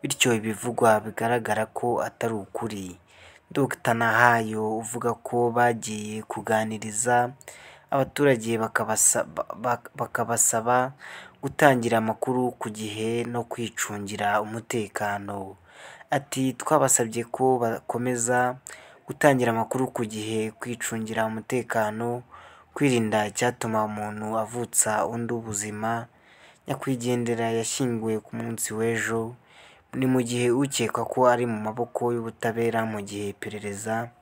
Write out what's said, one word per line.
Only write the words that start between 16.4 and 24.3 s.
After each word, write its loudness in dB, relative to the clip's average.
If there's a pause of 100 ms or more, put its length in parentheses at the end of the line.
"Twabasabye 2
ko 2
bakomeza 0 (480)
gutangira 4
amakuru 0
ku -2
gihe, -2
kwicungira -4
umutekano, -2 (520)
kwirinda 2
icyatuma 0
umuntu -6